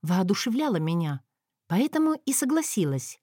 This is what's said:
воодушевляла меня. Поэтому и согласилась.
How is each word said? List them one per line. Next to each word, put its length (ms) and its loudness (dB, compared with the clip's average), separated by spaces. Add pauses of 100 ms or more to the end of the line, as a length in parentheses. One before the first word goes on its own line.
воодушевляла 760 0
меня. 480 -2 (420)
Поэтому 460 2 (120)
и 80 -2
согласилась. 880 -2